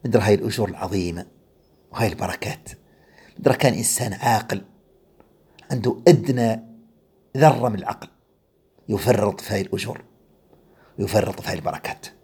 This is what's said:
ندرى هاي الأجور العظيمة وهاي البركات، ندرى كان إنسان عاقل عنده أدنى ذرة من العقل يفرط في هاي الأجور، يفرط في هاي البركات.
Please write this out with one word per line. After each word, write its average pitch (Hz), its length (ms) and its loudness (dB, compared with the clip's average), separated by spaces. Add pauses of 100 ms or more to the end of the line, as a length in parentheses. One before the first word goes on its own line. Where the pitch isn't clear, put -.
ندرى 113 160 4
هاي 104 120 4
الأجور 104 360 0
العظيمة 90 580 -6 (640)
وهاي 113 160 -2
البركات، - 640 -8 (720)
ندرى 131 140 4
كان 123 200 4
إنسان 113 400 -2
عاقل 110 480 -2 (1080)
عنده 127 260 -2 (100)
أدنى 123 560 4 (760)
ذرة 127 320 6
من 107 60 -2
العقل - 320 -8 (840)
يفرط 101 520 0
في - 120 -8
هاي 98 80 -2
الأجور، 95 420 -6 (960)
يفرط - 420 0
في - 80 -10
هاي - 60 -6
البركات. - 520 -10 (160)